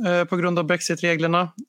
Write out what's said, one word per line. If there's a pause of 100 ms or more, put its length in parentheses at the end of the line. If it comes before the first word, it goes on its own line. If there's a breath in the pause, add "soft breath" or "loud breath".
eh,
på
grund
av
Brexit-reglerna. (160)